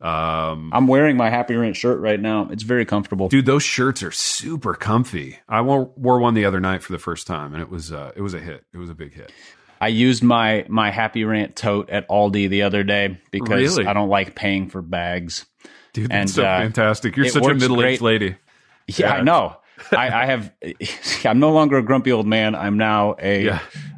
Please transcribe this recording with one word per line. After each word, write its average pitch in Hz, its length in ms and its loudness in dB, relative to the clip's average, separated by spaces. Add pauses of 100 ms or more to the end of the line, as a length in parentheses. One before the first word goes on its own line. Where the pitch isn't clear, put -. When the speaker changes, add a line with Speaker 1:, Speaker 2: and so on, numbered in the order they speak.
Speaker 1:
Um, 80 680 -4
Speaker 2:
I'm 127 140 4
wearing 139 280 4
my 120 140 2
Happy 120 260 -2
Rant 113 220 -2
shirt 123 220 0
right 107 200 0
now. 107 320 -2
It's 107 120 -10
very 120 220 0
comfortable. 98 440 -2
Speaker 1:
Dude, 135 160 4
those 135 180 2
shirts 127 380 -2
are 85 100 -8
super - 640 -6
comfy. 98 640 -2 (100)
I 107 140 0
wore, 131 240 0 (100)
wore 127 240 2
one 120 140 2
the 107 120 2
other 95 140 0
night 95 220 -2
for - 100 -14
the 90 60 -8
first 82 300 -10
time, 73 260 -8
and 82 80 -10
it 80 80 -12
was, 80 240 -12
uh, 71 220 -12
it 95 60 -10
was 101 120 -8
a 85 60 -10
hit. 80 340 -16
It 87 40 -16
was 87 120 -14
a 82 60 -14
big 76 180 -18
hit. - 180 -20 (480)
Speaker 2:
I 107 100 0
used 117 340 4
my, 113 460 4
my 107 200 2
Happy 110 340 -2
Rant 107 320 -2
tote 101 360 -2
at 101 180 -4
Aldi 101 400 2
the 98 140 0
other 101 200 0
day 98 360 0 (100)
because 117 480 0
Speaker 1:
Really? 101 100 0
Speaker 2:
I 101 60 0
don't 104 160 0
like 98 260 0
paying 95 340 -2
for 95 120 -10
bags. 87 640 -6 (480)
Speaker 1:
Dude, 110 160 -4
that's 101 100 0
Speaker 2:
And, 98 120 0
Speaker 1:
so 139 140 0
Speaker 2:
uh, 92 160 2
Speaker 1:
fantastic. 110 540 0
You're 139 120 2
Speaker 2:
it 123 60 -2
Speaker 1:
such 139 100 2
a - 40 4
Speaker 2:
works 139 140 2
Speaker 1:
middle-aged 127 380 2
Speaker 2:
great. 113 220 2
Speaker 1:
lady. 95 140 -2 (520)
Speaker 2:
Yeah, - 260 0
I 139 40 0
Speaker 1:
Yeah. 127 60 0
Speaker 2:
know. 147 340 2 (340)
I, 127 180 2
I 117 160 0
have, 123 260 -2 (380)
<laughs> - 360 -6
I'm 117 140 4
no 156 120 6
longer 151 260 6
a 127 60 2
grumpy 127 280 2
old 110 160 2
man. 110 280 2
I'm 101 220 -2
now 107 420 2
a, 98 260 0
Speaker 1:
Yeah. 95 140 0 (380)